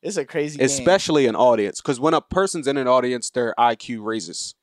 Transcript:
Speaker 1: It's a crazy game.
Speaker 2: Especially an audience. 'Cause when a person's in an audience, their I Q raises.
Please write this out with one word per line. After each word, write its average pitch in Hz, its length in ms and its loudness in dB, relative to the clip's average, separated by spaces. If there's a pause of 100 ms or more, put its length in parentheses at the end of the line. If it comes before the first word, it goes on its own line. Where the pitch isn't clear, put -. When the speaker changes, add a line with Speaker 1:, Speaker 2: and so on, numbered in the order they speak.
Speaker 1:
It's - 160 -8
a 143 80 -4
crazy 147 340 -6
game. 135 60 2
Speaker 2:
Especially 139 600 2
an 110 80 0
audience. 117 460 2
'Cause 131 180 -4
when 156 160 2
a 156 60 2
person's 175 480 -2
in 139 80 0
an 131 100 -2
audience, 123 440 0
their 117 280 -2
I 117 160 4
Q 113 280 -10
raises. 104 600 -8